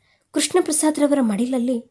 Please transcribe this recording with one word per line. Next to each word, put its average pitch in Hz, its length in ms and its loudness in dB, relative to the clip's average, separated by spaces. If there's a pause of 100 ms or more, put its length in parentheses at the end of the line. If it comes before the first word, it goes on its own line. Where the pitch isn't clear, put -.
(300)
ಕೃಷ್ಣಪ್ರಸಾದ್ರವರ 302 920 0
ಮಡಿಲಲ್ಲಿ 240 680 -2